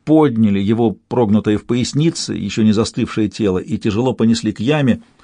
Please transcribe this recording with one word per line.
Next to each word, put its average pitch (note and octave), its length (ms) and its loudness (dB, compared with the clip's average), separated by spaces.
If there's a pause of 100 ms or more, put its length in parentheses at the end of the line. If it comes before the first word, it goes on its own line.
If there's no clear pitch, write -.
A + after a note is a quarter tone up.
подняли A2+ 520 4
его G#2+ 340 0
прогнутое G#2 680 0
в - 80 -12
пояснице, C3 640 -2
ещё G2 300 -4
не G#2+ 100 4
застывшее G#2+ 560 -2
тело, F#2+ 300 -2
и G#2+ 180 -8
тяжело A2+ 380 -2
понесли A2+ 400 0
к - 60 -10
яме. C3 420 0 (220)